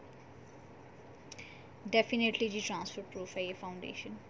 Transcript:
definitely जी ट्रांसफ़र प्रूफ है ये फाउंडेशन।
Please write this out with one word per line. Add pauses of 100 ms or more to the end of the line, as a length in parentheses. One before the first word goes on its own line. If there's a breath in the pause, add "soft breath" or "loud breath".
(1900 loud breath)
definitely
जी
ट्रांसफ़र
प्रूफ
है
ये
फाउंडेशन। (140)